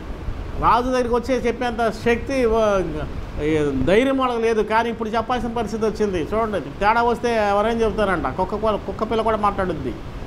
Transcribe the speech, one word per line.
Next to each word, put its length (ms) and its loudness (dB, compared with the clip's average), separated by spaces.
రాజు 260 4
దగ్గరికి 280 0
వచ్చే 200 0
చెప్పేంత 560 0
శక్తి, 540 0
ఓ, 160 4
ఈ 280 2
ధైర్యం 340 4
వాళ్ళకి 240 0
లేదు. 200 2
కానీ 280 2
ఇప్పుడు 180 -4
చెప్పాల్సిన 400 -2
పరిస్థితి 380 -4
వచ్చింది. 480 0
చూడండి, 260 0
తేడా 420 2
వస్తే 480 2
ఎవరైనా 300 2
చెప్తారంట. 460 0
కుక్క 280 -2
పిల్ల, 220 0
కుక్క 260 -4
పిల్ల 200 0
కూడా 140 2
మాట్లాడుద్ది, 580 0